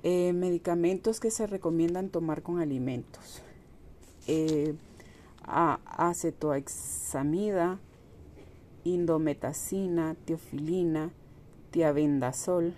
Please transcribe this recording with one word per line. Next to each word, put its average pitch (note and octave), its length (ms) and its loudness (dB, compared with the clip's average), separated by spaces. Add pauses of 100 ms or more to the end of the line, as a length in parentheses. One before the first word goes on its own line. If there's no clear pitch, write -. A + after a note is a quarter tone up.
Eh, F3+ 280 4
medicamentos F3 880 2
que A3+ 100 0
se A3 160 -2
recomiendan F3 600 0
tomar D#3+ 340 -2
con E3+ 180 -2
alimentos. C3+ 800 -4 (840)
Eh, D#3 480 2 (680)
a-, - 420 2
acetohexamida, E3+ 1900 -2 (1040)
indometacina, E3 1400 0
teofilina, D#3+ 880 -2 (600)
tiabendazol. D3+ 1040 2